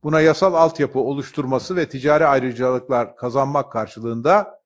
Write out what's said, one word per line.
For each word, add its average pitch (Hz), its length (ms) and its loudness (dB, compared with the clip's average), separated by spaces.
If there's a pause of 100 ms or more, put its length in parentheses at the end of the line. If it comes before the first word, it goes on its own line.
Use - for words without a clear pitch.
Buna 156 180 2
yasal 165 340 4
altyapı 160 440 2
oluşturması 135 760 -4
ve 160 120 -2
ticari 151 380 2
ayrıcalıklar 127 880 -2
kazanmak 135 560 -4
karşılığında 117 920 -2